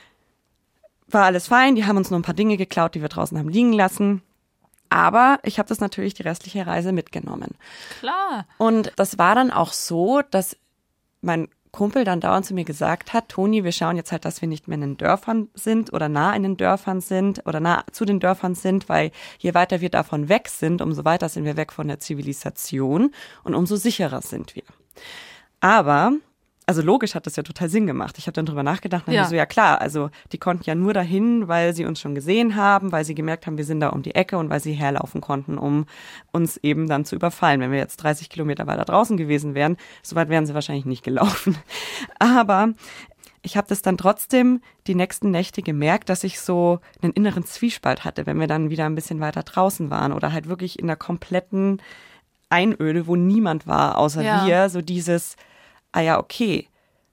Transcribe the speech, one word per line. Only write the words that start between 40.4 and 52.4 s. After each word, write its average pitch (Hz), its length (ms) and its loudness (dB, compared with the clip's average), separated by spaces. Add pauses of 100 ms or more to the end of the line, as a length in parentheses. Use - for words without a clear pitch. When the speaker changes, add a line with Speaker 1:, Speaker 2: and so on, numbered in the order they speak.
Speaker 1:
sie 147 80 -6
wahrscheinlich 143 320 -4
nicht 127 180 -6
gelaufen. 170 540 2 (320)
<laughs> - 300 -12
Aber 220 500 4 (720)
ich - 160 -6
hab 202 100 0
das 196 140 -2
dann 185 160 0
trotzdem 247 640 2 (240)
die 196 100 -2
nächsten 190 360 0
Nächte 180 320 -2
gemerkt, 151 460 0
dass 185 140 -2
ich 190 160 -6
so 175 420 2 (200)
einen 170 120 0
inneren 202 320 0
Zwiespalt - 600 -2
hatte, - 220 -6
wenn 151 120 -2
wir 160 80 0
dann 156 220 -2
wieder 156 160 -2
ein 156 100 -2
bisschen 160 260 -6
weiter 151 200 -4
draußen 185 480 -2
waren 143 240 -2
oder 147 200 -2
halt 156 140 -6
wirklich 180 300 -8
in - 80 -6
der 160 120 -2
kompletten 190 840 -2 (680)